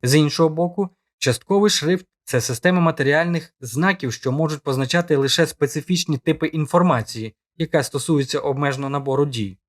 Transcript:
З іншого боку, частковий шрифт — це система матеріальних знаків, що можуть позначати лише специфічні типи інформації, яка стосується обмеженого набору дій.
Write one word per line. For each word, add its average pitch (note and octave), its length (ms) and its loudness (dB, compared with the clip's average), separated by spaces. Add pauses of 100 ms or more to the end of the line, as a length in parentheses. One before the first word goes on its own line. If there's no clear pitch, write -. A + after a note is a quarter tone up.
З B2+ 120 0
іншого D#3 340 4
боку, F3 400 -2 (300)
частковий G3+ 520 2
шрифт — F#3 360 0 (180)
це B2+ 160 0
система F3 400 0
матеріальних D#3+ 800 0
знаків, C3+ 520 -2
що C3 200 -4
можуть D3+ 300 -2
позначати C#3+ 540 0
лише C#3 300 2
специфічні D3+ 720 -2
типи D#3 280 -2
інформації, C#3+ 880 0 (220)
яка D#3+ 260 0
стосується C#3+ 560 -2
обмеженого C#3 520 -2
набору C#3 360 0
дій. G#2+ 320 -6 (100)